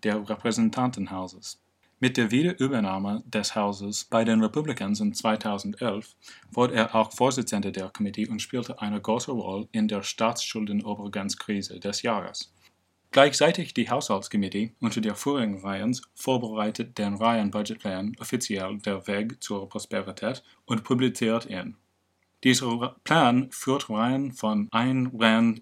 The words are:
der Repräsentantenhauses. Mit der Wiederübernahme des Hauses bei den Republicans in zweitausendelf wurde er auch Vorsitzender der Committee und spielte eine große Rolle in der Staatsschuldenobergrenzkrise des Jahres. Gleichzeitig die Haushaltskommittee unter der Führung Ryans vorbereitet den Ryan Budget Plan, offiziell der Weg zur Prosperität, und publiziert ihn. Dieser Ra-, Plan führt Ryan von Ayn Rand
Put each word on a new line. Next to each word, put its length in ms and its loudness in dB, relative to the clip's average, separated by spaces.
der 260 -2
Repräsentantenhauses. 1300 -2
Mit 180 2
der 140 4
Wiederübernahme 960 0
des 280 -2
Hauses 500 -2
bei 180 2
den 180 4
Republicans 580 -2
in 140 0
zweitausendelf 1000 -2
wurde 220 2
er 220 2
auch 180 4
Vorsitzender 580 0
der 180 -6
Committee 380 -4
und 140 -6
spielte 400 -6
eine 180 -2
große 320 -2
Rolle 400 -4
in 160 2
der 140 -2
Staatsschuldenobergrenzkrise 1800 -4
des 220 -4
Jahres. 500 -4
Gleichzeitig 640 6
die 160 0
Haushaltskommittee 880 -2
unter 200 -2
der 140 0
Führung 500 -2
Ryans 380 -2
vorbereitet 800 -2
den 160 0
Ryan 380 2
Budget 260 -4
Plan, 420 -6
offiziell 600 -4
der 260 -4
Weg 360 -4
zur 280 -6
Prosperität, 720 -6
und 180 -2
publiziert 640 2
ihn. 320 -10
Dieser 220 6
Ra-, 380 -2
Plan 480 4
führt 360 -2
Ryan 440 0
von 400 0
Ayn 420 2
Rand 480 4